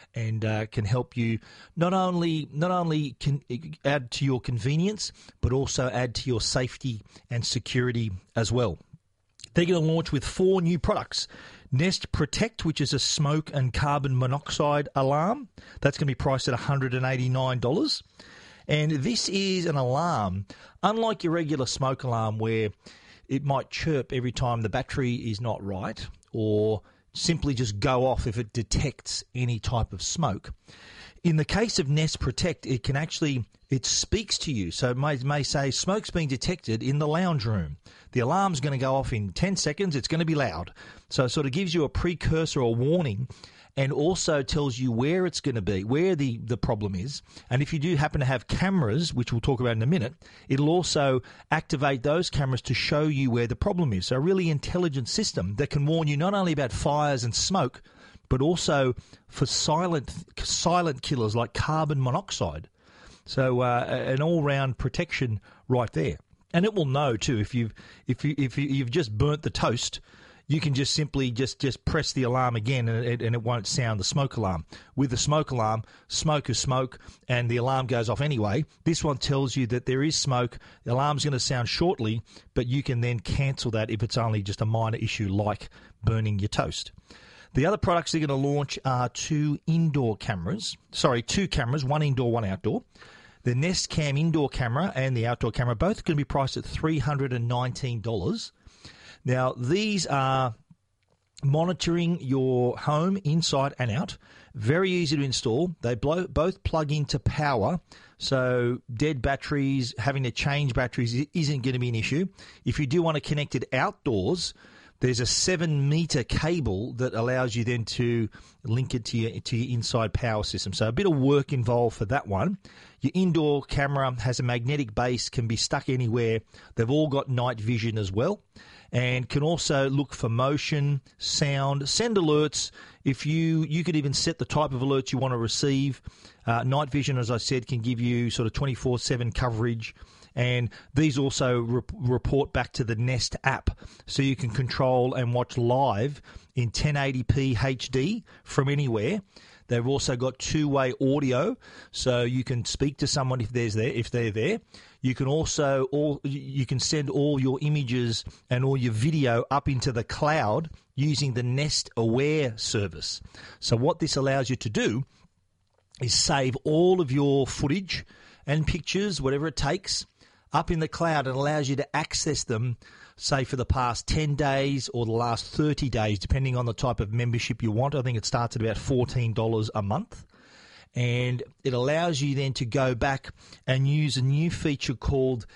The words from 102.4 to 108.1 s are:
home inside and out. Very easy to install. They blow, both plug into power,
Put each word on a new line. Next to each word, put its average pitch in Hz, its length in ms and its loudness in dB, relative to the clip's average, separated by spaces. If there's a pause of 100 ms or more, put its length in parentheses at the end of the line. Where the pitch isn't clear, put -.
home 160 460 2
inside 143 540 2
and 123 120 0
out. 131 280 -4 (360)
Very 156 360 2
easy 170 260 2
to 143 60 2
install. 139 580 0
They 120 140 0
blow, 156 320 0
both 156 380 0
plug 156 280 0
into 151 260 0
power, 143 640 0 (380)